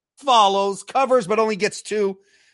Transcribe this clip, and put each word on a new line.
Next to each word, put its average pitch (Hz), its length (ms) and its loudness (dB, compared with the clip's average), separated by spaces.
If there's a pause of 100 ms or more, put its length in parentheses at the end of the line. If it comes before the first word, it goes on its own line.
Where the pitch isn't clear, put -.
(180)
follows, 196 680 2
covers, 254 440 0
but 214 120 -2
only 220 160 0
gets 196 260 -4
two. 202 360 -4 (360)